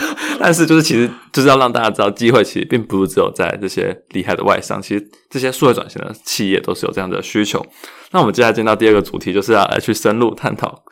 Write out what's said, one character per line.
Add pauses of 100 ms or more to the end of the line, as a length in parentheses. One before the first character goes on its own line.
<laughs>
但
是
就
是
其
实 (240)
就
是
要
让
大
家
知
道，
机
会
其
实
并
不
是
只
有
在
这
些 (140)
厉
害
的
外
商，
其
实 (180)
这
些
数
位
转
型
的 (140)
企
业
都
是
有
这
样
的
需
求。 (480)
那
我
们
接
下
来
进
到
第
二
个
主
题，
就
是
要
来
去
深
入
探
讨 (100)